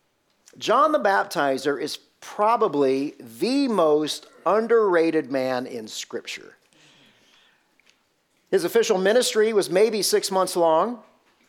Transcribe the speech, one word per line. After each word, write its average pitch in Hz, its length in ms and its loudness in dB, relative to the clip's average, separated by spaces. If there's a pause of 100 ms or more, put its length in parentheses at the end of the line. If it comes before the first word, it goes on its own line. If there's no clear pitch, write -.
(580)
John 277 340 2
the 302 80 0
Baptizer 151 800 0
is 143 180 -8 (220)
probably 147 1000 0
the 208 480 -2
most 156 580 0 (200)
underrated 175 840 2
man 127 360 -2
in 110 200 -12
Scripture. - 680 -14 (1900)
His 185 140 0
official 208 340 0
ministry 214 560 2
was 190 160 2
maybe 208 320 2
six 196 300 -2
months 185 240 0
long, 175 480 2 (460)